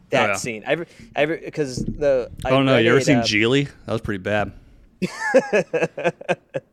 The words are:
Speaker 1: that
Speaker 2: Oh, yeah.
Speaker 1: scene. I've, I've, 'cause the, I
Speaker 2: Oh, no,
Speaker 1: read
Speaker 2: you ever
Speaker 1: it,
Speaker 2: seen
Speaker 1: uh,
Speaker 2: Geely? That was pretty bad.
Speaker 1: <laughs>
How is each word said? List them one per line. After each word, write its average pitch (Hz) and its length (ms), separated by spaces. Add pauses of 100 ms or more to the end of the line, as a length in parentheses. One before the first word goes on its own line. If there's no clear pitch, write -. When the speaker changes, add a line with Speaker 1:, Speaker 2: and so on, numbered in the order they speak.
(100)
Speaker 1:
that 131 140
Speaker 2:
Oh, - 80
yeah. 98 40
Speaker 1:
scene. 107 300
I've, 156 200 (300)
I've, 151 360
'cause 135 260
the, 135 520 (140)
I 127 60
Speaker 2:
Oh, 135 120
no, 135 120
Speaker 1:
read 117 100
Speaker 2:
you 117 60
ever 127 80
Speaker 1:
it, 131 80
Speaker 2:
seen 143 120
Speaker 1:
uh, 117 40
Speaker 2:
Geely? 113 460 (180)
That 104 60
was 110 100
pretty 98 200
bad. 101 300 (480)
Speaker 1:
<laughs> 175 1120 (600)